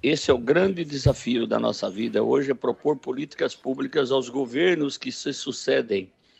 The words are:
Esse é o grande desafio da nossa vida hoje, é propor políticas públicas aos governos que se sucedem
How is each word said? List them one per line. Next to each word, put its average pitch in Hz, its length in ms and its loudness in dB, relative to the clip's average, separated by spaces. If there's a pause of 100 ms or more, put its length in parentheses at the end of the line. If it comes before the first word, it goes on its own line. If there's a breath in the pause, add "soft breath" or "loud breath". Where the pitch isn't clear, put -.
Esse 147 280 2
é 131 40 8
o 123 40 0
grande 170 460 2
desafio 131 640 0
da 110 120 0
nossa 104 320 -2
vida 110 320 -2
hoje, 135 280 2
é 131 40 2
propor 131 420 -2
políticas 135 580 -6
públicas 135 560 -2
aos 131 180 2
governos 139 680 0
que 131 140 -10
se - 220 -6
sucedem 120 760 -2 (300 soft breath)